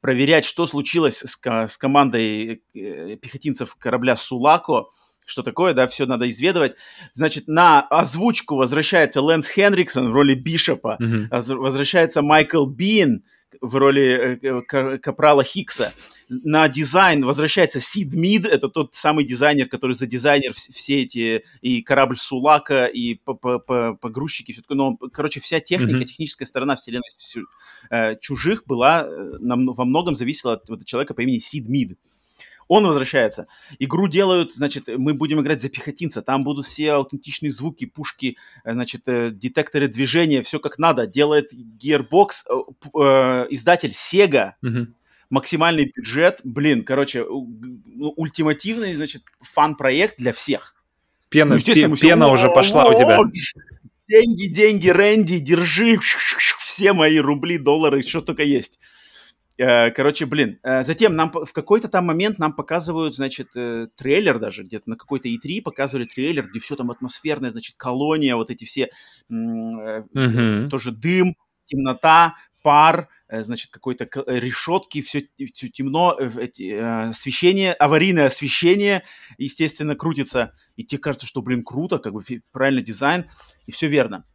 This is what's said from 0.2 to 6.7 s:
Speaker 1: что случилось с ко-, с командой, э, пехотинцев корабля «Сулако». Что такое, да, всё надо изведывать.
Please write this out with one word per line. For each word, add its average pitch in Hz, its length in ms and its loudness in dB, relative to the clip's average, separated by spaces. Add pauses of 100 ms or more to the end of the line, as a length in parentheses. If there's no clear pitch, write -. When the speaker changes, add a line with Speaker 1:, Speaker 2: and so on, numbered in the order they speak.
Speaker 1:
что 170 220 -4
случилось 147 560 -2
с - 140 -12
ко-, 113 320 -4
с - 80 -14
командой, 113 840 0 (120)
э, 95 420 -14
пехотинцев - 580 -10
корабля 123 420 0
«Сулако». 127 720 0 (400)
Что - 160 -10
такое, 165 300 0
да, 127 140 2
всё 131 200 -4
надо 123 220 -2
изведывать. 143 460 0 (400)